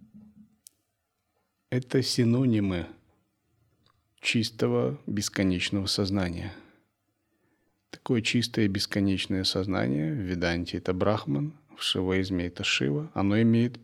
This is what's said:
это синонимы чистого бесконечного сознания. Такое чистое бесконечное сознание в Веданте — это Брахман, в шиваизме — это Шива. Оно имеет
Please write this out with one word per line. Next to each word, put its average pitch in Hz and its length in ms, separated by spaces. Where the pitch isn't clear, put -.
это 127 320
синонимы 113 840
чистого 120 880
бесконечного 98 800
сознания. 95 640
Такое - 320
чистое 117 480
бесконечное 98 760
сознание 104 680
в 147 60
Веданте — 87 600
это 92 140
Брахман, 101 680
в - 80
шиваизме — 92 640
это - 140
Шива. 147 520
Оно 98 260
имеет 117 440